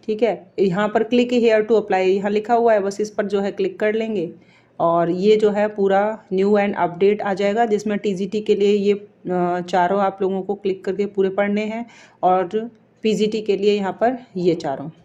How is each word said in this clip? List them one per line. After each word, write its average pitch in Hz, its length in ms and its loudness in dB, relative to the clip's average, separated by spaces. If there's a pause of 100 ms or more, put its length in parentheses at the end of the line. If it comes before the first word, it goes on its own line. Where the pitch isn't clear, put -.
ठीक 214 140 -2
है, 202 360 -2
यहाँ 196 300 2
पर 220 160 0
click 247 340 2
here 220 240 4
to 214 160 2
apply, 202 220 0
यहाँ 190 300 2
लिखा 214 240 0
हुआ 233 180 4
है, 208 80 4
बस 196 200 -4
इस 208 100 -4
पर 208 160 -4
जो 196 140 -2
है 196 120 -4
क्लिक 190 280 -4
कर 214 140 0
लेंगे 214 360 -4 (500)
और 170 300 2
ये 196 260 4
जो 214 140 4
है 208 180 0
पूरा 196 340 0 (320)
new 196 220 2
and 202 240 0
update 190 400 0
आ 202 140 -4
जाएगा, 202 320 0
जिसमें 208 320 -2
टीजीटी 202 420 -4
के 214 140 0
लिए 202 200 2
ये, 202 180 2
अ, 180 680 -4
चारों 180 400 0
आप 196 220 -2
लोगों 190 200 -2
को 196 120 -4
क्लिक 190 300 -6
करके 196 220 -2
पूरे 196 240 0
पढ़ने 202 340 -2
हैं 220 200 -8 (380)
और 185 480 0 (340)
पीजीटी 214 360 0
के 202 160 -2
लिए 202 180 2
यहाँ 196 180 -2
पर 240 260 0 (180)
ये 175 180 2
चारों 143 340 -6 (160)